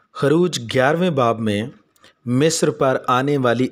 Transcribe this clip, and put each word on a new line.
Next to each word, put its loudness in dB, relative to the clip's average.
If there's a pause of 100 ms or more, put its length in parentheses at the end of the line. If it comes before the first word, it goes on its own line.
(140)
खरूज 0 (140)
ग्यारहवें 2
बाब 0
में -2 (560)
मिस्र 0
पर 0
आने 0
वाली 0